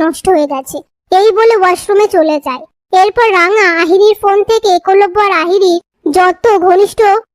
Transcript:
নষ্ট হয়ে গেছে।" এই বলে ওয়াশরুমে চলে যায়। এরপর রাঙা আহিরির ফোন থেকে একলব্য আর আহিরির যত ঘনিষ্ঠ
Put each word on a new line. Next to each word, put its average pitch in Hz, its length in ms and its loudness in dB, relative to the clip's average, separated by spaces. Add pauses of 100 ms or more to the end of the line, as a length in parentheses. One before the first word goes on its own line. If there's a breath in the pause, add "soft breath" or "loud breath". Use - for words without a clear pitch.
নষ্ট 320 260 -4
হয়ে 302 180 0
গেছে।" 277 300 -10 (340)
এই 392 200 2
বলে 453 260 2
ওয়াশরুমে 381 500 0
চলে 320 320 0
যায়। 262 240 -10 (380)
এরপর 427 300 0
রাঙা 392 340 0 (160)
আহিরির 392 400 2
ফোন 403 220 0
থেকে 440 260 -2
একলব্য 381 500 0
আর 403 120 0
আহিরির 349 480 0 (320)
যত 359 340 0 (120)
ঘনিষ্ঠ 370 420 0 (360)